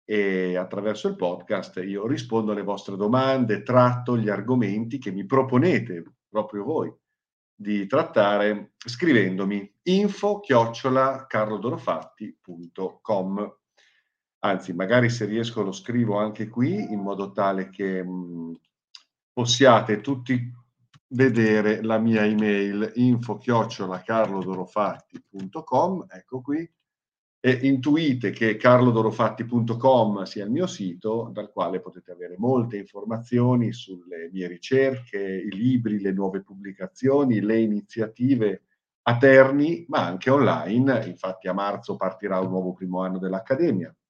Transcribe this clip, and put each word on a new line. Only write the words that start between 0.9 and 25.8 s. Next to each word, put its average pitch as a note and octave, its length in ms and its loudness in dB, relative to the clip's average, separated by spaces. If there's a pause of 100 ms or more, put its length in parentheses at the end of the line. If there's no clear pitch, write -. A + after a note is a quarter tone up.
il G3 80 -6
podcast F#2 680 -6
io G2 240 -6
rispondo A2+ 460 -2
alle G2+ 100 -4
vostre G2 320 -8
domande, A#2+ 680 2
tratto B2 560 2
gli G#2+ 120 0
argomenti A2+ 680 -2
che G#2 120 -10
mi G2 140 -8
proponete B2 880 0 (160)
proprio G#2 340 -4
voi A2+ 340 -4 (640)
di G2+ 260 -2
trattare G#2 920 0
scrivendomi G2+ 1040 0
info G3+ 560 0
chiocciola B2+ 880 0
carlo G#2+ 300 -2
dorofatti F#2+ 840 -6
punto F2 600 -12
com. G2 560 -4 (840)
Anzi, F#2+ 280 -2
magari A2 380 2
se A2 160 -2
riesco A2+ 360 -4
lo F#2+ 120 -2
scrivo A2+ 440 -2
anche G#2+ 300 -4
qui E3 420 -2
in G#2 120 -4
modo G2 320 -6
tale F#2+ 360 -2
che, F#2+ 320 -4
mm, F2 520 -10 (800)
possiate A#2 680 4
tutti B2+ 420 -4 (680)
vedere A2 760 2
la A2 140 0
mia A2 260 2
email G#2 720 0
info A#2+ 400 2
chiocciola G#2 680 -2
carlo G#2 380 0
dorofatti F#2 880 -6
punto - 340 -12
com, E3+ 460 -2